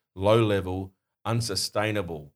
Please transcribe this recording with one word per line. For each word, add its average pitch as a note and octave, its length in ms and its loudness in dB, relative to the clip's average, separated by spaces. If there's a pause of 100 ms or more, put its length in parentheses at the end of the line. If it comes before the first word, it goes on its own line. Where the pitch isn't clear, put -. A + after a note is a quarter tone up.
(160)
low G#2+ 280 4
level, F#2+ 480 -2 (340)
unsustainable G#2 1120 -2